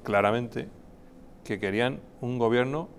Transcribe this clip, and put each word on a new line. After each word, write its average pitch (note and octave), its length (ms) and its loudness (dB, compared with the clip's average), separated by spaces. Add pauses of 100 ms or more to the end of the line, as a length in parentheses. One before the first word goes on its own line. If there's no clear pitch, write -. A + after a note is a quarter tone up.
claramente A2+ 680 0 (720)
que G2+ 160 -6
querían A2+ 400 0 (200)
un B2 200 -4
gobierno B2 600 0